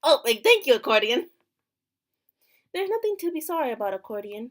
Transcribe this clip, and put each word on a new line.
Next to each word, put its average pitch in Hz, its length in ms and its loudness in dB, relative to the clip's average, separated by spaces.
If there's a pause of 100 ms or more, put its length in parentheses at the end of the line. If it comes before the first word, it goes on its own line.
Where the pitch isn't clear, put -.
Oh, 311 220 4
like, 226 180 0
thank 440 240 4
you, 262 80 6
accordion. 220 560 0 (1400)
There's 370 160 -4
nothing 427 300 -2
to 339 100 -4
be 330 100 -6
sorry 311 320 -4
about, 208 220 -6
accordion. 208 560 -12